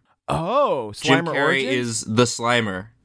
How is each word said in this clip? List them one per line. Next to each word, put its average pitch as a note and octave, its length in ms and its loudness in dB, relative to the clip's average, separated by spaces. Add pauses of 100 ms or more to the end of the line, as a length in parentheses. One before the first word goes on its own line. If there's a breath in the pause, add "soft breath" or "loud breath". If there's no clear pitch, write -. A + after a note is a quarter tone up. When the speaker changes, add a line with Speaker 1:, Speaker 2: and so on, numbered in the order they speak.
(280)
Speaker 1:
Oh, D#3+ 640 0
Speaker 2:
Jim D#3+ 320 2
Speaker 1:
Slimer E3+ 100 -2
Speaker 2:
Carrey C#3 80 0 (220)
Speaker 1:
Origins? C3 100 -2
Speaker 2:
is A#2+ 280 -2
the A2 220 4
Slimer, A#2 640 -2 (160)